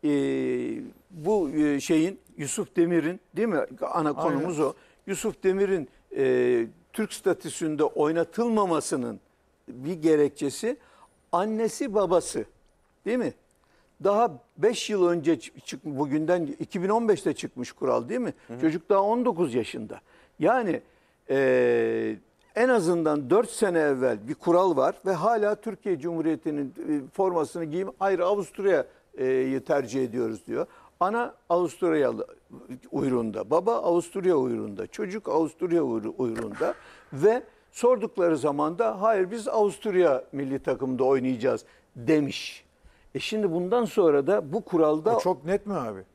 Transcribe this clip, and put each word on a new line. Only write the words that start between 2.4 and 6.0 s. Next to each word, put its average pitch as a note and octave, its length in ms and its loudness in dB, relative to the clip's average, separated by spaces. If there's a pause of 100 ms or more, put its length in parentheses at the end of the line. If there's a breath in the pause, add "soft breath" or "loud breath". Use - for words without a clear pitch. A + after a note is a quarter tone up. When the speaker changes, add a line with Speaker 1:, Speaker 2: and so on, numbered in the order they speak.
Speaker 1:
Demir'in, E3+ 440 2 (160)
değil A3 120 0
mi? F#3 80 0 (240)
Ana D#3 280 -2
Speaker 2:
Aynen. C#3+ 60 -2
Speaker 1:
konumuz D#3 460 -2
o. D3 120 2 (340 soft breath)
Yusuf G3 360 -6
Demir'in, F#3+ 460 2 (280 soft breath)